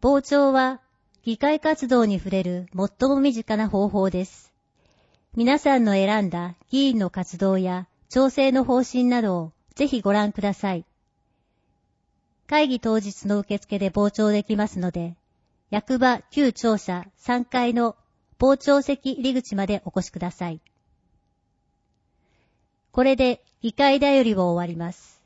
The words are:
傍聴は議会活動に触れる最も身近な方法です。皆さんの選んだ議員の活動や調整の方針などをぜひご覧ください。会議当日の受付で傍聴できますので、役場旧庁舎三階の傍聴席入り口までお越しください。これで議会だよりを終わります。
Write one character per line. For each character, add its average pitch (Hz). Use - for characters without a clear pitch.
傍 277
聴 277
は 262
議 226
会 302
活 302
動 240
に 202
触 175
れ 190
る 180
最 196
も 277
身 277
近 220
な 220
方 202
法 196
で 185
す。 -
皆 247
さ 277
ん 240
の 214
選 196
ん -
だ 175
議 269
員 226
の 190
活 180
動 190
や 180
調 262
整 269
の 254
方 247
針 247
な 247
ど 190
を 160
ぜ 285
ひ 254
ご 202
覧 208
く -
だ 202
さ 190
い。 170
会 302
議 247
当 220
日 202
の 208
受 202
付 202
で 190
傍 208
聴 214
で 208
き 220
ま 208
す -
の 175
で、 170
役 214
場 247
旧 277
庁 220
舎 180
三 247
階 240
の 233
傍 269
聴 285
席 269
入 254
り 247
口 208
ま 196
で 196
お 185
越 185
し -
く -
だ 180
さ 175
い。 160
こ 247
れ 269
で 247
議 226
会 277
だ 285
よ 269
り 226
を 180
終 170
わ 175
り 165
ま 170
す。 -